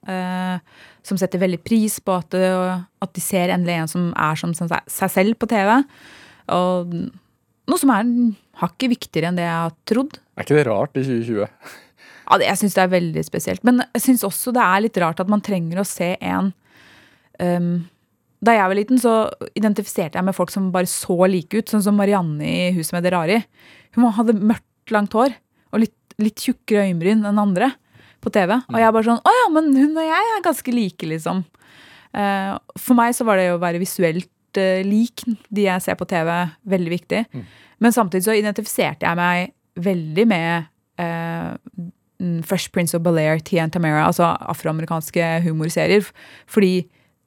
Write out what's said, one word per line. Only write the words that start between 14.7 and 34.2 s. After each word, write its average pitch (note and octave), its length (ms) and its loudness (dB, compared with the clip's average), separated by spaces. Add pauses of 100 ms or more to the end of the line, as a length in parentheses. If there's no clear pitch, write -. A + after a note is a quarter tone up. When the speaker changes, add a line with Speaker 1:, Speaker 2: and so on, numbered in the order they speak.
Speaker 1:
litt G#3+ 160 -2
rart E3 240 0
at F#3 80 -4
man G#3 160 2
trenger F3+ 380 -2
å - 40 -2
se F3+ 280 -4 (100)
en, F#3 300 -2 (840)
ehm, F3 300 0 (760)
da A3+ 100 4
jeg G3+ 160 4
var F#3+ 80 0
liten, G#3+ 240 2
så A#3 120 2 (440)
identifiserte G3+ 600 -2
jeg F3+ 60 -2
med F#3+ 120 0
folk F3+ 160 -2
som F#3+ 200 -2
bare F3+ 140 0
så - 300 -4 (120)
like F#3+ 280 -2
ut, A3 160 -4
sånn G#3+ 100 2
som G#3 140 2
Marianne F3+ 480 0
i F3 320 0
Huset D#3+ 160 -4
med F3 120 -2
det F3+ 100 2
rare F3 240 2
i. A3 60 -2 (520)
Hun A#3+ 160 4
hadde A3+ 240 2
mørkt, G#3 260 0 (280)
langt G#3 220 0
hår A#3+ 200 2 (400)
og A3 80 0
litt, A3+ 140 0 (240)
litt G#3+ 200 0
tjukkere G#3+ 480 0
øyenbryn F#3+ 400 2
enn G3+ 160 2
andre G#3 300 2 (500)
på - 100 -4
T G3 140 4
V. F#3 60 0
Og B3 240 -4
Speaker 2:
Mm. - 20 0
Speaker 1:
jeg A3+ 140 6
bare A3 120 2
sånn, A#3 200 0
«Å G#4 100 6
ja, B4 160 4
men D#4 240 2
hun D4 220 4
og D#4+ 80 -2
jeg F#4 320 0
er F#4+ 60 -4
ganske D#4 300 -2
like, G#3+ 340 -4
liksom.» D#3+ 380 -4 (680)
Eh, G3 440 -2 (200)
for - 160 2
meg A#3+ 200 4
så B3 120 -4
var G#3 100 4
det F3+ 160 2
å F3 60 0
være E3+ 220 -2
visuelt, F3+ 480 -2 (260)